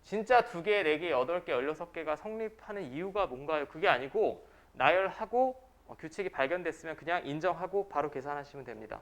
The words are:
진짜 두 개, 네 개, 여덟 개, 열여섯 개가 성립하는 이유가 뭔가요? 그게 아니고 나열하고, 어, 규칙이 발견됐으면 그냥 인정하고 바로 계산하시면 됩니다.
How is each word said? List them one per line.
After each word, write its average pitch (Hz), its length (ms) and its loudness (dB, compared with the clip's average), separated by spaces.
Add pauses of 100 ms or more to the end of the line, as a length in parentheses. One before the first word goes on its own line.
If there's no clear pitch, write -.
진짜 226 400 4
두 170 200 -8
개, 208 200 2
네 156 160 4
개, 170 120 -4
여덟 160 340 2
개, 170 80 -2
열여섯 151 400 -2
개가 151 240 -4
성립하는 220 640 -8
이유가 180 440 -4
뭔가요? 143 400 -2
그게 165 220 0
아니고 139 580 2 (260)
나열하고, 196 920 2 (240)
어, 117 120 -16
규칙이 180 320 -6
발견됐으면 160 680 -2
그냥 165 300 -2
인정하고 175 640 -2
바로 147 220 0
계산하시면 143 540 -8
됩니다. 107 380 -12